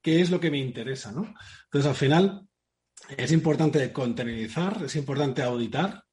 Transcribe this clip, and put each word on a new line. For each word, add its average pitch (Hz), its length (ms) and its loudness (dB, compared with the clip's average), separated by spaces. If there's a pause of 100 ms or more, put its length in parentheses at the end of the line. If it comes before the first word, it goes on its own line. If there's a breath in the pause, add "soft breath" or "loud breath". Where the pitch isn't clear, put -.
¿qué 165 200 4
es 180 100 4
lo 180 80 2
que 165 140 0
me 143 60 -2
interesa, 127 520 -6
no? 170 240 -8 (300 loud breath)
Entonces, 143 240 2
al 135 80 0
final, 170 500 2 (720)
es 127 160 0
importante 151 580 4
contenerizar, 120 920 -4
es 135 100 -8
importante 139 480 -2
auditar 123 720 -2